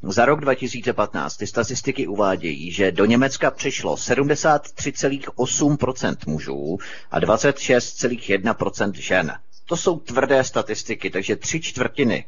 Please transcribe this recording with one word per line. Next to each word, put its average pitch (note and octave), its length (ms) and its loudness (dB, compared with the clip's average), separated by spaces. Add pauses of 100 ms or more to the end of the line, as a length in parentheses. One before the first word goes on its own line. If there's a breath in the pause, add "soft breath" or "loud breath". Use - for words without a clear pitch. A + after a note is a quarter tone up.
za G#2 220 4
rok D3 160 4
dva C3+ 140 2
tisíce B2 380 -4
patnáct, E2+ 440 -2
ty G#2 100 -6
statistiky B2+ 600 -2
uvádějí, F2 680 0
že F#2 200 2
do F#2 120 4
Německa C3 460 4
přišlo G#2 460 -2
sedmdesát D3 760 2
tři - 200 -6
celých C#3 460 -4
osm D3 380 2
procent B2+ 500 -2
mužů D2 520 -4 (320 loud breath)
a - 80 0
dvacet A2 400 4
šest B2 340 2
celých A#2+ 380 -4
jedna G2 240 2
procent G2+ 420 -2
žen. F2+ 360 0 (340)
To E3+ 100 -2
jsou E3+ 220 2
tvrdé C3 460 2
statistiky, G#2+ 680 -4
takže F#2 260 0
tři - 240 -4
čtvrtiny A2+ 680 0